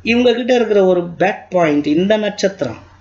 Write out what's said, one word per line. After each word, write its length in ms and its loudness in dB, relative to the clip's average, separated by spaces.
இவங்க 320 2
கிட்ட 220 -2
இருக்கிற 300 2
ஒரு 160 2
பேட் 320 -2
பாயிண்ட், 360 0
இந்த 320 0
நட்சத்திரம் 600 -4